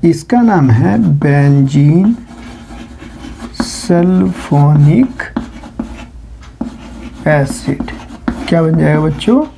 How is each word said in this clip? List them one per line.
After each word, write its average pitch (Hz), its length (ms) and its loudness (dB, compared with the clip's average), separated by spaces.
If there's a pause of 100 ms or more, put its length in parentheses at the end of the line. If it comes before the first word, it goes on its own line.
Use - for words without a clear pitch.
इसका 170 380 2
नाम 180 280 4
है 165 280 4 (200)
बेंजीन 143 960 4 (1500)
सल्फोनिक 175 1600 2 (2000)
एसिड। - 640 -2 (580)
क्या 170 140 2
बन 160 160 2
जाएगा 151 220 2
बच्चों? 208 440 0 (140)